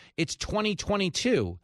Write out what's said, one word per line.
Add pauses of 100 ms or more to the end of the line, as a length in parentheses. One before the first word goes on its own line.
(160)
It's
twenty
twenty-two,